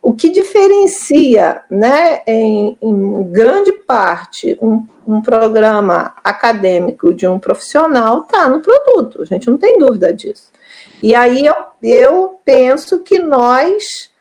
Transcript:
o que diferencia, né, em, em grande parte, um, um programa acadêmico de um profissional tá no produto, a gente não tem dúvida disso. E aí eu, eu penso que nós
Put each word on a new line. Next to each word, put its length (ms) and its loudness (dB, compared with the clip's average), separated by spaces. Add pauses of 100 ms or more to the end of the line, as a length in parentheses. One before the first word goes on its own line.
o 120 0
que 160 0
diferencia, 1400 2
né, 560 0
em, 560 -2
em 500 -2
grande 420 2
parte, 880 -4
um, 280 -2 (180)
um 160 -2
programa 1000 0
acadêmico 880 -2
de 140 -4
um 100 -2
profissional 880 -2
tá 260 0
no 120 -2
produto, 600 0
a 40 -8
gente 220 -6
não 120 0
tem 180 2
dúvida 340 2
disso. 380 -12 (540)
E 100 2
aí 320 2
eu, 100 2 (280)
eu 600 2
penso 580 0
que 180 0
nós 920 -2 (120)